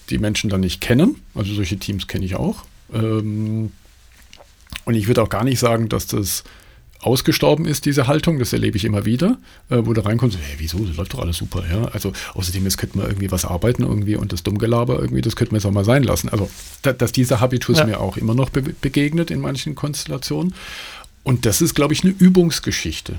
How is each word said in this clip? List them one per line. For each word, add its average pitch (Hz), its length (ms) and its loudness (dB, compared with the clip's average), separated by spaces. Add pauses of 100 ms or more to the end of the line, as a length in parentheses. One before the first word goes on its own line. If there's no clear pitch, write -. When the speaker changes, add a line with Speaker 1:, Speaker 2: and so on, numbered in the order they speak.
Speaker 1:
die 131 100 -2
Menschen 107 300 0
dann 95 100 0
nicht 92 220 -2
kennen. 165 340 4 (180)
Also 104 200 -4
solche 101 240 -2
Teams 101 300 -6
kenne 98 180 -4
ich 95 100 -4
auch. - 300 -2 (280)
Ähm, 110 800 -2 (1120)
und 117 100 2
ich 104 120 0
würde 120 160 4
auch 98 60 -2
gar 104 140 -2
nicht 131 160 2
sagen, 113 300 2
dass 117 180 -2
das 104 360 -2 (560)
ausgestorben 147 680 2
ist, 151 200 -2
diese 139 220 2
Haltung. 156 320 2
Das 120 140 -2
erlebe 107 240 0
ich 98 80 -2
immer 104 200 0
wieder, 156 320 2 (320)
äh, 127 140 2
wo 117 100 2
du 110 120 0
reinkommst, 110 340 2
hey, 71 200 -8
wieso, 80 260 -4
das 82 120 -4
läuft 90 160 -6
doch 67 60 -6
alles 85 180 -2
super, - 320 -4
ja. 107 160 0
Also 101 280 -4 (220)
außerdem, 92 280 -2
jetzt 95 140 0
könnten - 220 -4
wir 98 80 -2
irgendwie 98 240 -2
was 90 140 0
arbeiten 107 380 0
irgendwie 107 320 0
und - 180 -2
das 95 100 -6
Dummgelaber 117 560 0
irgendwie, 127 220 -2
das 120 140 -2
könnten - 180 0
wir 110 40 2
jetzt 98 80 0
auch 101 60 2
mal 101 140 2
sein 131 180 4
lassen. 98 260 0
Also, 107 200 -2 (340)
da, 135 100 2
dass 123 180 0
dieser 120 300 2
Habitus 123 380 2
Speaker 2:
Ja. 117 60 6
Speaker 1:
mir 110 140 -2
auch 98 180 -4
immer 113 180 0
noch 131 160 2
be-, 139 100 0 (180)
begegnet 147 520 0
in 135 100 -2
manchen 139 340 -6
Konstellationen. 147 760 -6 (720)
Und 127 220 2
das 107 160 2
ist, 170 140 2
glaub 143 160 2
ich, 143 120 -2
eine 185 140 4
Übungsgeschichte, 175 1000 4